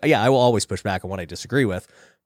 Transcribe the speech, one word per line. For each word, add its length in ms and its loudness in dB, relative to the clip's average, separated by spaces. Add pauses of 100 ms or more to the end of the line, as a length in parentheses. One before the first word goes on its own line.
yeah, 180 2
I 60 2
will 100 4
always 280 2
push 160 -8
back 220 -4
on 60 -12
what 100 -6
I 40 -8
disagree 400 -4
with. 220 -4 (400)